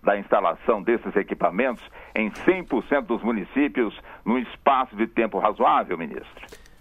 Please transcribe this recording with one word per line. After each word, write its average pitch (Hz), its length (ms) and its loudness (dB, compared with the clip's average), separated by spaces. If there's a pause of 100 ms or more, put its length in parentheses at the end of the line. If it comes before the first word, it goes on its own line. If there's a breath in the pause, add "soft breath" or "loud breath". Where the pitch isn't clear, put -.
da 101 160 4
instalação 98 640 0
desses 107 320 0
equipamentos 104 640 -2 (320 loud breath)
em 107 160 -2 (140)
cem 180 200 2
por 117 240 -2
cento 139 200 0
dos 113 160 -4
municípios 117 720 -2 (280 loud breath)
num 117 120 0
espaço 131 600 0
de 110 100 0
tempo 110 320 0
razoável, 107 580 2
ministro? 71 320 -10 (520 loud breath)